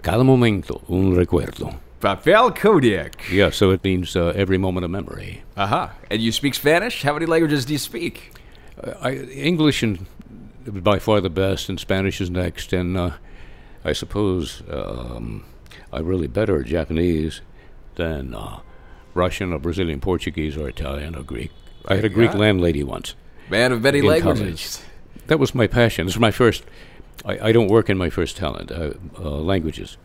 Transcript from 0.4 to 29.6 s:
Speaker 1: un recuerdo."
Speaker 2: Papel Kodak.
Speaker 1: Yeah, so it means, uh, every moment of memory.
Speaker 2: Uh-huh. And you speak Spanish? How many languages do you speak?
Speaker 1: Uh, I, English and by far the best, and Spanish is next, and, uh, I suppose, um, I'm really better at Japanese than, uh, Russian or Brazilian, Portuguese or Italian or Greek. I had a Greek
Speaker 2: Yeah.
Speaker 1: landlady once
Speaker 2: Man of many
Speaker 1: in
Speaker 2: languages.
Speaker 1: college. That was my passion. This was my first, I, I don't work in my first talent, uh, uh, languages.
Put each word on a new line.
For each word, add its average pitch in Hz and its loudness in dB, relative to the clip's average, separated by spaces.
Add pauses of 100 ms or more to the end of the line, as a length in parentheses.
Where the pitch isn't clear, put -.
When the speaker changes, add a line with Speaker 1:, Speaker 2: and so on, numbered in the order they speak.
Speaker 1:
un 92 4
recuerdo." 87 0 (240)
Speaker 2:
Papel 185 4
Kodak. 113 2
Speaker 1:
Yeah, 92 6
so 98 4
it 95 2
means, 90 0
uh, 85 2
every 95 2
moment 92 -2
of 87 -4
memory. - -10 (120)
Speaker 2:
Uh-huh. 101 -2 (200)
And 110 -2
you 113 0
speak 135 -2
Spanish? 170 0
How 143 2
many 160 -4
languages 160 2
do 135 -4
you 143 -2
speak? - -8 (500)
Speaker 1:
Uh, - -12
I, 127 -4
English 139 0
and 95 -4 (600)
by 101 0
far 107 2
the 90 -2
best, 95 -2
and 92 -6
Spanish 95 -2
is 92 -2
next, 90 -4
and, 90 -2
uh, 90 0 (760)
I 80 -2
suppose, 92 -2
um, 57 -10 (480)
I'm 80 -6
really 90 -2
better 95 0
at 58 -6
Japanese 80 0 (560)
than, 73 -6
uh, 50 -12 (560)
Russian 90 -2
or 80 -4
Brazilian, 82 -2
Portuguese 78 -4
or 76 -6
Italian 73 -8
or 69 -12
Greek. 67 -10 (340)
I - 2
had 98 0
a 110 2
Greek 104 4
Speaker 2:
Yeah. 101 -2
Speaker 1:
landlady 87 4
once 50 -8 (340)
Speaker 2:
Man 117 2
of 120 0
many 139 4
Speaker 1:
in 143 4
Speaker 2:
languages. 147 0
Speaker 1:
college. - -20
That 160 4
was 131 2
my 113 4
passion. 113 2
This 95 -2
was 110 -4
my 110 4
first, 113 2 (600)
I, 95 -4 (100)
I 113 4
don't 113 6
work 107 4
in 101 2
my 90 0
first 82 -4
talent, 57 -8
uh, 80 -6 (280)
uh, - -12 (300)
languages. 82 -4